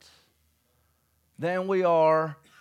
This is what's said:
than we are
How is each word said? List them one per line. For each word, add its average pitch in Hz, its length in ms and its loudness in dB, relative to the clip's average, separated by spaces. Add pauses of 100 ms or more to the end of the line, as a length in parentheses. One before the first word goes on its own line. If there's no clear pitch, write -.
(1400)
than 185 300 -4
we 190 160 0
are 160 540 2 (240)